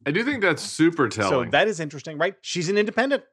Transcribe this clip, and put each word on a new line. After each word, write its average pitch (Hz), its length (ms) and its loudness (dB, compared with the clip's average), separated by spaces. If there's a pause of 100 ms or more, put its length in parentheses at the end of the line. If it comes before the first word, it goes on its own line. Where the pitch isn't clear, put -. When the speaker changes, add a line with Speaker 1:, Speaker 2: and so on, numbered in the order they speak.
Speaker 1:
I 139 60 0
do 202 120 0
think 269 180 -2
that's 175 220 2
super 156 480 2
Speaker 2:
so 110 180 -4
Speaker 1:
telling. 127 220 0
Speaker 2:
that 170 160 4
is 196 120 -4
interesting, 151 380 -10
right? 180 240 -2
She's 170 280 -4
an 202 80 2
independent. 233 560 0